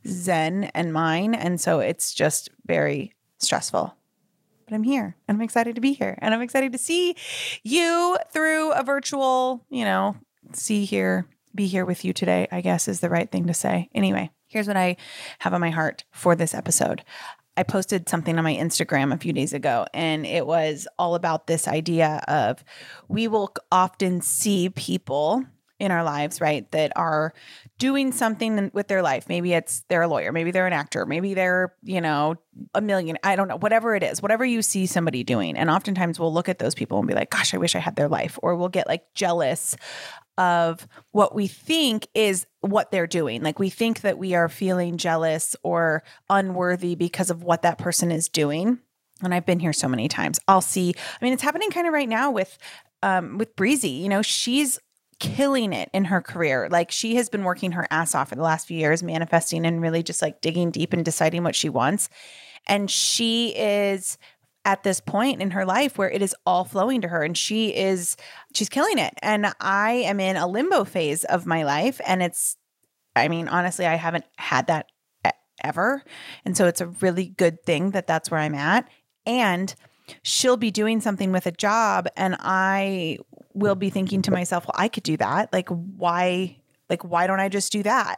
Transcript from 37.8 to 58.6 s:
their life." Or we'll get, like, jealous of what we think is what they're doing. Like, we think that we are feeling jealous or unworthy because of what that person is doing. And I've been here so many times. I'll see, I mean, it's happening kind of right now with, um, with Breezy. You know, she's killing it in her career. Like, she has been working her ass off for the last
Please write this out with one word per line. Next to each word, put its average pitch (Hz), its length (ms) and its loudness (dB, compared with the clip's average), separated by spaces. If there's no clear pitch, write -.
their 147 100 2
life." - 340 -2
Or 175 140 0
we'll 175 140 -2
get, 180 180 -2
like, - 260 -4
jealous 170 640 0
of 170 500 2
what 202 240 4
we 202 120 0
think 285 640 0
is 202 320 2
what 196 300 0
they're 175 160 0
doing. 139 340 -2
Like, 151 180 -2
we 196 100 0
think 226 320 -2
that 202 160 0
we 185 180 -2
are 170 120 4
feeling 180 480 0
jealous 160 580 0
or 165 400 2
unworthy 180 640 0
because 175 340 -2
of 170 140 -4
what 170 200 2
that 170 160 2
person 175 300 0
is 165 200 -2
doing. 165 500 0
And 180 120 0
I've 175 120 0
been 175 140 4
here 160 140 0
so 143 160 0
many 123 180 0
times. - 400 -2
I'll 190 140 8
see, 180 360 0
I - 280 -8
mean, 254 80 4
it's 247 100 -2
happening 339 280 0
kind 349 160 0
of 320 60 2
right 285 140 0
now 233 240 0
with, 196 260 -4
um, 185 360 0
with 220 200 -4
Breezy. 233 320 2
You 143 180 -4
know, 202 140 2
she's 254 580 0
killing 254 520 0
it 104 220 -6
in 196 120 2
her 175 160 2
career. 135 480 -2
Like, 175 220 2
she 226 240 -2
has 240 140 2
been 202 160 -2
working 180 280 -2
her 170 160 -4
ass 160 240 0
off 139 160 0
for - 60 -10
the 131 60 -6
last 160 260 0